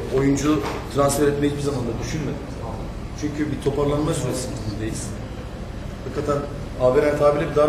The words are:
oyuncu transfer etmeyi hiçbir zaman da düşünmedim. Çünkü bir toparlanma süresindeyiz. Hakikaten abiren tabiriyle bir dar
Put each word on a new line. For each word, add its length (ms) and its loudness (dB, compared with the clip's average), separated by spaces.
oyuncu 420 4
transfer 320 4
etmeyi 240 2
hiçbir 120 -2
zaman 180 0
da 220 -4
düşünmedim. 380 -4
Çünkü 300 -2
bir 120 -4
toparlanma 500 2
süresindeyiz. 920 -4
Hakikaten 360 0
abiren 360 6
tabiriyle 340 4
bir 40 -4
dar 140 6